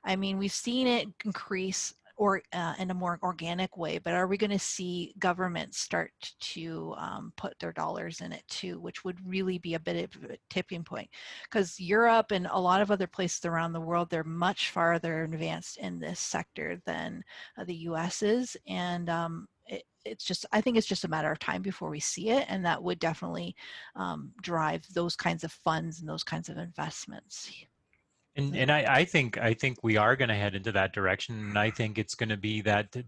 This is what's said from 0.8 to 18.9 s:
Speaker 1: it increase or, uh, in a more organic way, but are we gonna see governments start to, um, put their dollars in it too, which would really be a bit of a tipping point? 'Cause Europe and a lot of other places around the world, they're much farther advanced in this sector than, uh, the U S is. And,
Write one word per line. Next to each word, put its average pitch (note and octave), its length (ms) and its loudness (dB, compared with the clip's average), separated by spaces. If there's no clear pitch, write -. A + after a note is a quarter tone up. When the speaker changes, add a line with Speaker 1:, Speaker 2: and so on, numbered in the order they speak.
Speaker 1:
it A#3+ 220 4
increase F#3+ 720 -2
or, G3 220 4
uh, E3+ 280 -2
in F#3 100 -2
a F#3 60 -2
more F3 260 -2
organic F3 560 -2
way, E3 220 -2
but E3+ 160 0
are F#3 100 4
we G3 120 2
gonna G3+ 200 2
see F3+ 600 -4
governments F3 580 0
start - 340 -2
to, E3 580 -8
um, - 400 -8
put - 220 -8
their E3+ 120 -6
dollars E3 500 -4
in E3 100 -8
it - 160 -12
too, F3 320 -8
which F3 260 -10
would F3+ 180 -6
really F#3 360 0
be E3 160 -4
a D#3+ 40 -4
bit E3+ 360 -4
of C#3+ 80 -16
a - 140 -12
tipping F3+ 340 -4
point? - 240 -10
'Cause F#3+ 280 0
Europe A3 520 6
and F3+ 160 2
a - 120 0
lot F#3 220 6
of G3+ 80 4
other G3 160 4
places - 400 -2
around E3+ 280 0
the E3 60 -4
world, E3+ 300 0
they're D#3+ 140 0
much E3+ 480 0
farther E3 540 2
advanced D#3+ 520 -4
in F3+ 220 -6
this E3 200 -6
sector - 680 -4
than, - 360 -6
uh, - 100 -10
the F3 100 -6
U E3 200 -6
S E3+ 280 -2
is. A#3+ 420 2
And, F3 460 -2